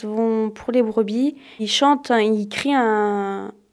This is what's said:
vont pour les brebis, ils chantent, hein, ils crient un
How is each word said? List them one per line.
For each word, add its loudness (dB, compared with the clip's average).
vont 0
pour -8
les 4
brebis, 0
ils -4
chantent, 2
hein, 4
ils 0
crient -2
un 0